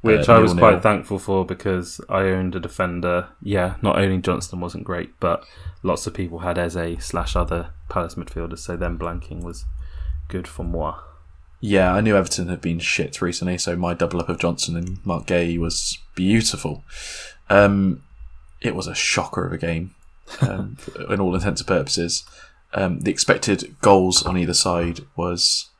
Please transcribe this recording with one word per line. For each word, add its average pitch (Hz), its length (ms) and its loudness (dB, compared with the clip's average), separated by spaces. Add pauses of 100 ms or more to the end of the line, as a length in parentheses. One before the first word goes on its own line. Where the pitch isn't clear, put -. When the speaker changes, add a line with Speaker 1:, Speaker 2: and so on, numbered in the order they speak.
Speaker 1:
Which 110 280 6
Speaker 2:
Uh, 117 60 12
Speaker 1:
I 113 40 12
was 90 140 6
Speaker 2:
nil-nil. 104 220 8
Speaker 1:
quite 87 80 -4
thankful 101 360 2
for, 95 260 0
because 92 600 -4
I 95 140 0
owned 92 340 0
a 92 60 -4
defender. 87 680 -2 (120)
Yeah, 92 400 0
not 104 180 2
only 95 200 2
Johnston 90 420 -4
wasn't 85 240 -8
great, 87 340 -8
but - 240 0 (400)
lots 92 240 -2
of - 60 -8
people 85 260 -6
had 87 180 -2
Eze 85 460 -4
slash - 320 -4
other 85 360 -2 (180)
Palace 85 260 -4
midfielders, 85 440 -8
so 87 180 -8
them 85 200 -2
blanking 85 460 -8
was 85 220 -10 (640)
good 90 180 -8
for - 160 -10
moi. 82 360 -4 (600)
Speaker 2:
Yeah, 95 340 4
I 101 60 4
knew 110 160 4
Everton 92 320 0
had 87 140 -4
been 85 180 -2
shit - 420 -2
recently, 87 360 -2
so 87 180 -2
my 87 180 0
double 85 280 0
up - 80 -4
of 85 100 -4
Johnson 85 380 -2
and 90 280 -6
Mark 85 200 -2
Gay 85 320 0
was - 400 -2 (180)
beautiful. 107 720 0 (640)
Um, 101 540 6 (580)
it - 140 -2
was 90 120 -6
a 87 80 -8
shocker - 500 -2
of 87 60 -4
a 87 60 -6
game, 82 380 -4 (440)
um, 101 380 -2 (160)
<laughs> - 160 -10
in 101 100 0
all 92 160 2
intents 92 240 -2
and - 80 -10
purposes. 85 560 0 (500)
Um, 90 280 -2
the 98 100 0
expected - 680 0
goals 92 420 6
on 90 140 0
either 87 160 0
side 85 480 0 (160)
was 87 480 -2 (140)